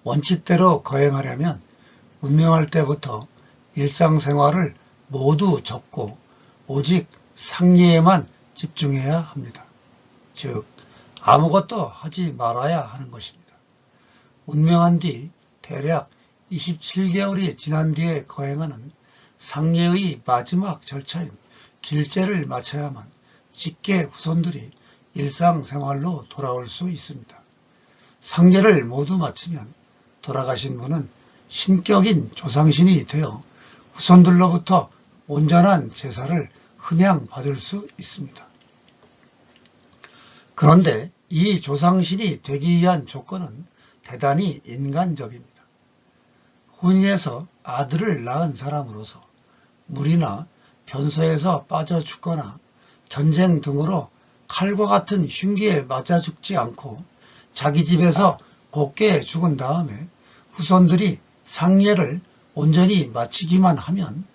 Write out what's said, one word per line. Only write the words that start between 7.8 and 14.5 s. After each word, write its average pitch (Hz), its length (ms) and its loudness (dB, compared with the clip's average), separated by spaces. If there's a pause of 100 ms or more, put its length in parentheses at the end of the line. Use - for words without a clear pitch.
집중해야 139 680 -4
합니다. 135 440 -14 (680)
즉, 123 320 -8 (560)
아무것도 165 640 2
하지 156 460 -8
말아야 123 480 -2
하는 127 300 -14
것입니다. - 420 -20 (920)
운명한 170 520 4